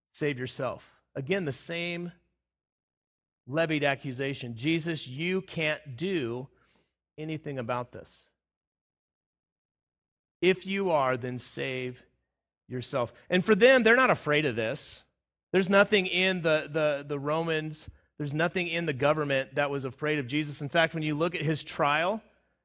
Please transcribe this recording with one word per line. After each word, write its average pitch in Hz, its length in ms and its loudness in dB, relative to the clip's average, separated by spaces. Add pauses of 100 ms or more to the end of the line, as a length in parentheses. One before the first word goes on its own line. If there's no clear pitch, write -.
(120)
Save 143 280 -2
yourself. 123 520 -6 (220)
Again, 170 320 -2
the 139 60 -2
same 175 640 -6 (1300)
levied 156 380 0
accusation. 135 720 -2
"Jesus, 160 520 -2
you 170 340 -4
can't 151 540 -4
do 135 520 -4 (720)
anything 151 420 -8
about 120 320 -4
this. - 320 -18 (2250)
If 180 240 2
you 196 240 -2
are, 131 280 2
then 123 200 -6
save 127 640 -8 (680)
yourself." 123 420 -2 (180)
And 180 140 2
for 214 120 4
them, 247 280 8
they're 226 120 8
not 247 160 4
afraid 151 340 2
of 120 100 0
this. 113 480 -4 (480)
There's 185 180 2
nothing 202 360 6
in 185 360 0
the, 156 280 2
the, 147 380 0
the 147 100 -4
Romans, 156 720 -2 (280)
there's 147 160 -4
nothing 170 340 0
in 170 180 -2
the 151 80 0
government 139 640 0
that 143 140 2
was 139 160 -4
afraid 151 340 -2
of 123 80 -4
Jesus. 147 340 -4
In 143 80 -6
fact, 165 240 4
when 160 100 -4
you 151 120 -2
look 165 180 0
at 165 80 -6
his 151 220 -2
trial, 165 580 0 (440)